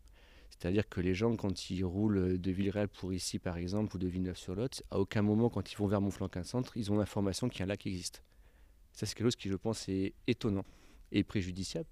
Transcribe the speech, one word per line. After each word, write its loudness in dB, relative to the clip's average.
C'est-à-dire 0
que -2
les 4
gens, 2
quand -2
ils 0
roulent 4
de 0
Villeréal 2
pour -6
ici, -2
par -4
exemple, -2
ou -4
de 0
Villeneuve-sur-Lot, -4
à 0
aucun 2
moment, 6
quand -4
ils -14
vont 2
vers 4
Montflanquin -2
Centre, -4
ils -2
ont 4
l'information 0
qu'il -6
y -2
a -2
un 0
lac -2
qui -6
existe. -8
Ça, -8
c'est -4
quelque 0
chose 2
qui, -6
je 0
pense, -2
est 0
étonnant 0
et 6
préjudiciable -4